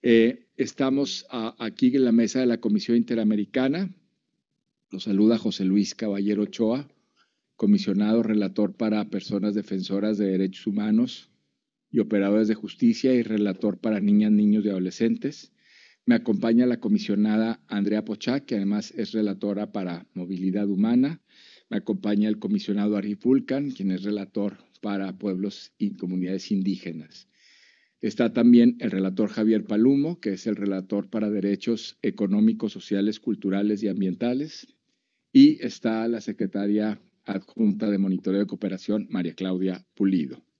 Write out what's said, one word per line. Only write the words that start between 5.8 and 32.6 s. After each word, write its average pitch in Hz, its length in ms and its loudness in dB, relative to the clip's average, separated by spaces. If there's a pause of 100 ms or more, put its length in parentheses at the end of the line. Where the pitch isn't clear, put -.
Caballero 104 480 -2
Ochoa, 120 440 -2 (680)
comisionado 104 680 2
relator 104 540 0
para 107 340 -2
personas 101 460 -4
defensoras 98 640 -4
de 104 80 2
derechos 95 400 -2
humanos 107 640 -2 (580)
y - 80 -2
operadores 104 500 2
de 110 60 2
justicia 117 580 0
y 120 120 2
relator 104 560 -2
para 107 200 -2
niñas, 104 320 4
niños 104 340 4
y 104 40 2
adolescentes. 113 840 -2 (540)
Me 120 80 4
acompaña 113 540 2
la 120 120 -2
comisionada 107 880 0
Andrea 104 380 -2
Pochá, 120 400 -6
que - 80 -6
además 101 420 -2
es 104 180 -6
relatora 104 580 -4
para 90 420 -8
movilidad 92 560 -4
humana. 120 540 0 (440)
Me 110 100 -6
acompaña 104 520 -2
el 107 80 -2
comisionado 104 580 -2
Arif 101 280 -6
Vulcan, 135 480 0
quien 98 180 -4
es 92 140 -4
relator 101 560 -6 (240)
para 98 340 -6
pueblos 98 600 -6
y 101 160 -2
comunidades 92 560 -4
indígenas. 92 760 -6 (760)
Está 110 320 0
también 120 480 8
el 101 100 -2
relator 95 380 0
Javier 110 340 0
Palumo, 139 560 2
que 101 140 -4
es 92 120 -10
el 104 120 -2
relator 98 520 -4
para 107 220 -4
derechos 101 720 -4
económicos, 107 680 0